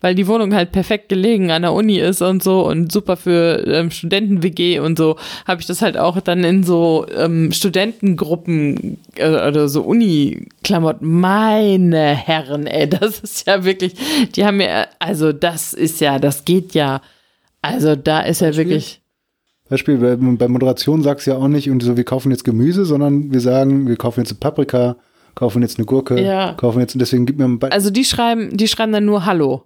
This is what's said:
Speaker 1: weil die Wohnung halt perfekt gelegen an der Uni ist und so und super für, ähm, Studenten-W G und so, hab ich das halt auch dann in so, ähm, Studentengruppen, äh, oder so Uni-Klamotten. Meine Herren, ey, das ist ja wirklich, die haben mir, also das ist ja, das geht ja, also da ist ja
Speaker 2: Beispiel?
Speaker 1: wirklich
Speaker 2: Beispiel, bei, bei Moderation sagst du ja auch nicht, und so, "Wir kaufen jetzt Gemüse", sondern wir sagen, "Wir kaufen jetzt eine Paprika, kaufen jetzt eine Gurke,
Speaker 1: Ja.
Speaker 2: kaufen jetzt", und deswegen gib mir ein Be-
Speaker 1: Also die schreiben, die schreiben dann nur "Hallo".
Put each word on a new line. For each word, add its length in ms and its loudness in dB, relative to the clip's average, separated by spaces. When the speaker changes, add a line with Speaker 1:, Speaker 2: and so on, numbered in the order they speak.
Speaker 1:
weil 140 0
die 120 2
Wohnung 280 0
halt 180 0
perfekt 380 -2
gelegen 400 2
an 120 0
der 120 0
Uni 240 2
ist 240 0
und 200 0
so 240 2
und 240 0
super 280 -2
für, 480 2
ähm, 240 0
Studenten-W 580 -2
G 320 0
und 160 0
so, 200 2
hab 140 -2
ich 60 -12
das 160 -4
halt 160 0
auch 240 0
dann 220 0
in 200 4
so, 400 2
ähm, 380 0
Studentengruppen, 1400 -2
äh, 120 0
oder 200 2
so 140 -2
Uni-Klamotten. 1200 0
Meine 920 2
Herren, 520 -4
ey, 220 0
das 320 -2
ist 260 -10
ja 180 0
wirklich, 280 -2
die 120 2
haben 100 2
mir, 300 0
also 360 0
das 400 -4
ist 260 -2
ja, 180 2
das 280 -2
geht 260 0
ja, 300 0
also 360 0
da 260 0
ist 180 -2
ja 80 2
Speaker 2:
Beispiel? 220 0
Speaker 1:
wirklich 280 -4
Speaker 2:
Beispiel, 300 0
bei, 180 2
bei 320 2
Moderation 540 0
sagst 240 0
du 40 0
ja 80 0
auch 100 0
nicht, 220 0
und 120 0
so, 140 0
"Wir 80 0
kaufen 260 -2
jetzt 140 -2
Gemüse", 400 2
sondern 480 0
wir 80 2
sagen, 480 2
"Wir 80 0
kaufen 240 -4
jetzt 120 -4
eine 60 -12
Paprika, 580 -2
kaufen 280 0
jetzt 160 -2
eine 80 -2
Gurke, 360 0
Speaker 1:
Ja. 360 -2
Speaker 2:
kaufen 220 0
jetzt", 140 -2
und 40 -2
deswegen 260 0
gib 140 -2
mir 80 2
ein 120 0
Be- 140 -2
Speaker 1:
Also 160 0
die 160 0
schreiben, 500 -2
die 140 0
schreiben 240 -2
dann 140 2
nur 180 0
"Hallo". 420 0